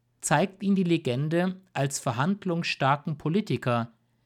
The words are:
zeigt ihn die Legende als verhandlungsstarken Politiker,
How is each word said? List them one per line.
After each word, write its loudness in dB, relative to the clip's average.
zeigt 0
ihn 2
die 2
Legende 0
als -2
verhandlungsstarken -2
Politiker, 0